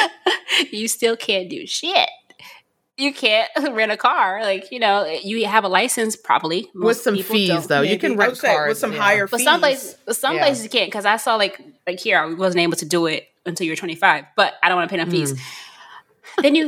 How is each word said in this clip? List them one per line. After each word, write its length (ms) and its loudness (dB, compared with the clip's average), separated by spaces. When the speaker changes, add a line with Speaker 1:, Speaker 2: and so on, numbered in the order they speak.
Speaker 1:
You 160 -4
still 300 0
can't 320 -4
do 160 -10
shit. 440 0
You 180 0
can't 440 0
<laughs> 160 -2
rent 180 0
a 60 -4
car. 460 0
Like, 280 -4
you 80 -10
know, 240 2
you 240 -2
have 160 2
a 40 -2
license 480 0
probably. 580 -2
Speaker 2:
With 20 -20
Speaker 1:
Most 280 0
Speaker 2:
some 120 2
Speaker 1:
people 200 -2
Speaker 2:
fees, 140 2
Speaker 1:
don't. 180 0
Speaker 2:
though. 140 2
You 100 2
Speaker 3:
Maybe. 80 0
Speaker 2:
can 140 0
Speaker 3:
I 20 -2
Speaker 2:
rent 180 2
Speaker 3:
would 40 -12
say 120 -2
with 80 2
Speaker 2:
cars, 220 -2
Speaker 3:
some 140 -2
Speaker 2:
yeah. 80 -4
Speaker 3:
higher 260 2
Speaker 1:
But 140 -2
some 140 4
Speaker 3:
fees. 60 2
Speaker 1:
places, 340 0
but 100 -4
some 200 -2
Speaker 2:
Yeah. 80 -2
Speaker 1:
places 200 2
you 60 -12
can't, 220 0
'cause 140 -6
I 120 4
saw, 180 0
like, 240 0
like, 120 -4
here, 200 2
I 140 -2
wasn't 280 2
able 160 2
to 80 -6
do 220 0
it 200 -4
until 180 -6
you 60 -2
were 40 -6
twenty-five, 500 0
but 260 2
I 80 4
don't 80 2
wanna 120 0
pay 80 -6
no 120 -2
fees. 240 0
Speaker 2:
Mm. 60 -8
Speaker 1:
Then 120 4
you, 120 2